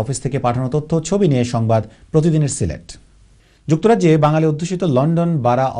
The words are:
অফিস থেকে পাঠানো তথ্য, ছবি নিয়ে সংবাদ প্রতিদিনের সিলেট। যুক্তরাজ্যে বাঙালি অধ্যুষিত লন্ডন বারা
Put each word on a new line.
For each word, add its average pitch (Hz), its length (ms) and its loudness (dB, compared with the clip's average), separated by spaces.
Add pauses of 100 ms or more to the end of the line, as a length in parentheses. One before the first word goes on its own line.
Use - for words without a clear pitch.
অফিস 120 220 -4
থেকে 135 220 -4
পাঠানো 123 300 -2
তথ্য, 151 160 -4 (180)
ছবি 202 220 0
নিয়ে 123 220 2
সংবাদ 113 300 0 (280)
প্রতিদিনের 156 460 2
সিলেট। 80 300 -6 (800)
যুক্তরাজ্যে 180 440 2 (140)
বাঙালি 156 260 2
অধ্যুষিত 170 320 -6
লন্ডন 165 460 0 (180)
বারা 127 180 2 (140)